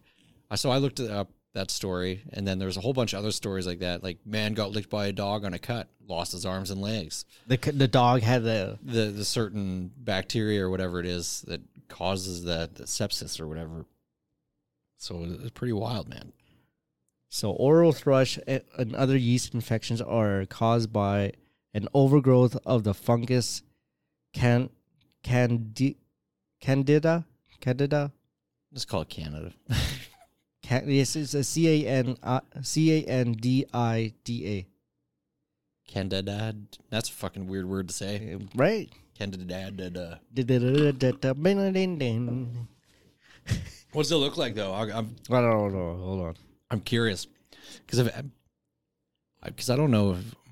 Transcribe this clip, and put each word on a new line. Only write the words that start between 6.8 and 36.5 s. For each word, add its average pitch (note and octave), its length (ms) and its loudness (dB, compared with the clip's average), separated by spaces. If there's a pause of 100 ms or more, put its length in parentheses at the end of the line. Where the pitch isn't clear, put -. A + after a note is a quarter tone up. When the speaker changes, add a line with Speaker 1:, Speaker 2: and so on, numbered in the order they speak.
Speaker 2:
The B2+ 140 4
c-, D3+ 100 -2
the C#3 160 4
dog B2 340 6
had A#2 220 4
the G#2+ 400 0
Speaker 1:
The, A2+ 220 0
the G#2 200 -4
certain F#2+ 720 -4
bacteria G#2+ 680 0
or F#2 60 0
whatever F#2 300 -2
it F2 80 -4
is F2 400 -6
that E2+ 140 -8 (260)
causes F#2 560 -4
the, E2 280 -2
the - 120 -18
sepsis - 560 -6
or D#2+ 80 -8
whatever. D#2+ 380 -10 (1120)
So F2 280 -10 (160)
it's B2 100 -10
pretty B2 220 -4
wild, A2 340 -4
man. - 260 -16 (960)
Speaker 2:
So G#2 220 -2
oral D#3+ 420 6
thrush C3 440 2 (100)
a-, C3+ 140 0 (160)
and A#2 180 -2
other C3+ 220 4
yeast B2 380 2
infections A2+ 460 -2
are G2+ 440 2
caused A2+ 480 2
by G2+ 400 2 (400)
an G#2 220 -2
overgrowth C3 680 6
of A2 180 2
the G2+ 100 2
fungus A#2+ 680 0 (680)
can-, A#2+ 360 4 (540)
Candi-, A#2+ 720 2 (640)
Candida? D3 640 4 (340)
Candida? C#3+ 520 0 (600)
Speaker 1:
Just - 140 -8
call F#2 140 -2
it - 80 -8
Canada. D#2+ 420 -10 (180)
<laughs> - 920 -6
Speaker 2:
Can-, B2+ 280 0
yes, C3+ 260 2
it's D3 180 -4
a C#3+ 100 0
C D#3 420 4
A G#2+ 40 -2
N, B2+ 320 0
uh, B2+ 200 0 (200)
C D#3 420 4
A - 40 -10
N B2+ 260 2
D B2+ 400 2
I A2+ 400 0 (100)
D A#2 240 -6
A. F#2+ 200 -4 (1200)
Speaker 1:
Candida. G2+ 680 -4 (340)